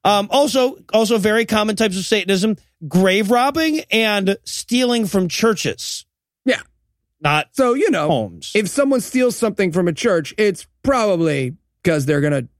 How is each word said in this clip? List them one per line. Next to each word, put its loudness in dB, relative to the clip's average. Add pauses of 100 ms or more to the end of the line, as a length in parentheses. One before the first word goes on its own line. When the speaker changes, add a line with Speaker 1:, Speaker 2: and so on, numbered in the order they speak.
Speaker 1:
Um, 2
also, 0 (160)
also 2
very 2
common 0
types 0
of -6
Satanism: 0 (300)
grave 2
robbing 0 (100)
and 0
stealing -2
from 0
churches. -4 (400)
Speaker 2:
Yeah. 0 (640)
Speaker 1:
Not 0
Speaker 2:
So, 2
you 0
know, 0
Speaker 1:
homes. -4
Speaker 2:
if 0
someone 0
steals 0
something -2
from 0
a -2
church, -2
it's -2 (160)
probably 0 (260)
'cause 2
they're 2
gonna 0 (140)